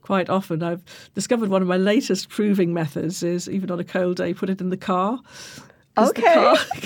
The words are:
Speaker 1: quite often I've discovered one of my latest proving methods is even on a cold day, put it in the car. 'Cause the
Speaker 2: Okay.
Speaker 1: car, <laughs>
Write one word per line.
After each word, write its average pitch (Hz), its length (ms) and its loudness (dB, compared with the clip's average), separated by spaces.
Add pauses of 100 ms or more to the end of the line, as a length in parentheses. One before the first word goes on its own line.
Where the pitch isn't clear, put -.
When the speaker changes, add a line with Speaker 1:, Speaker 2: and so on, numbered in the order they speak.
Speaker 1:
quite 190 280 -2
often 175 320 -2
I've 170 200 -4 (320)
discovered 226 340 -2
one 190 140 2
of 180 60 0
my 185 100 2
latest 196 500 0
proving 196 440 0
methods 170 500 -4
is 175 260 -4
even 185 220 -4
on 175 100 -4
a 175 40 -6
cold 180 340 -2
day, 180 160 -2
put 185 160 -6
it 190 100 -4
in 180 100 -4
the 180 60 -4
car. 190 440 -2 (760)
'Cause 226 160 4
the - 80 -4
Speaker 2:
Okay. 359 140 6
Speaker 1:
car, - 220 6
<laughs> - 300 -2